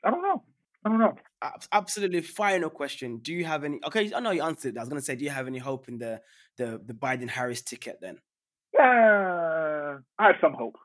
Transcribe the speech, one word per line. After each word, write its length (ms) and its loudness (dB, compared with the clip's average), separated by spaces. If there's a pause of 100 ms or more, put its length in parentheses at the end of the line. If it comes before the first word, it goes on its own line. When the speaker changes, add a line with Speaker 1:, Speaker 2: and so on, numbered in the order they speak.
Speaker 1:
I 80 2
don't 100 -2
know. 220 0 (400)
I 60 0
don't 100 4
know. 160 4 (260)
Speaker 2:
Ab-, 300 -8
absolutely 500 0
final 480 0
question. 500 -8
Do 140 -10
you 120 -2
have 180 -4
any, 220 -4
okay, 280 0
I 60 -2
know 120 -2
you 120 0
answered. 340 -4
I 40 -6
was 80 -8
gonna 120 -6
say, 140 -4
do 80 -6
you 80 -4
have 160 -6
any 120 -8
hope 280 -8
in 100 -10
the, 240 -8 (360)
the, 280 -6
the 80 -12
Biden-Harris 680 -4
ticket 400 -12
then? 180 -12 (580)
Speaker 1:
Uh, 1200 4 (200)
I 80 8
have 140 8
some 120 6
hope. 320 -8